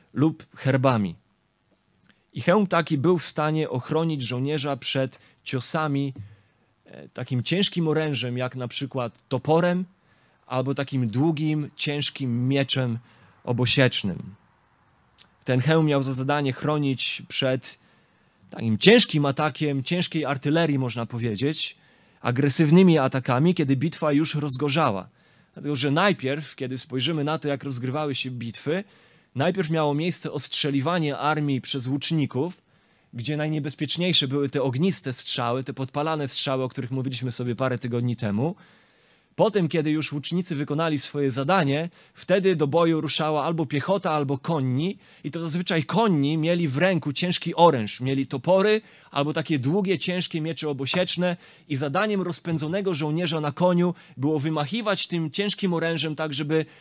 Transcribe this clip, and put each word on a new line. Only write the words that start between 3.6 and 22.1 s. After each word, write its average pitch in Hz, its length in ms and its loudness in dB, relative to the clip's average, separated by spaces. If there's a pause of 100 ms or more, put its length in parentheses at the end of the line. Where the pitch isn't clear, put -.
ochronić 156 520 -2
żołnierza 135 540 -2
przed 131 420 -4 (260)
ciosami, 139 720 -2 (720)
e, - 240 -18
takim 123 340 -4
ciężkim 170 460 0
orężem, 139 500 -2
jak 127 180 -4
na 123 120 -6
przykład - 600 -6
toporem, 170 560 2 (640)
albo 127 280 -2
takim 135 340 -2
długim, 151 680 0
ciężkim 131 720 -2
mieczem 131 500 0 (460)
obosiecznym. 120 920 0 (1080)
Ten 127 160 2
hełm 156 260 4
miał 139 160 2
za 135 100 -2
zadanie 135 400 0
chronić 143 760 -2
przed 131 500 -2 (720)
takim 110 280 0
ciężkim 170 480 6
atakiem, 139 580 -2
ciężkiej 165 400 -2
artylerii, 143 540 0
można 120 280 -2
powiedzieć, 120 720 -2 (440)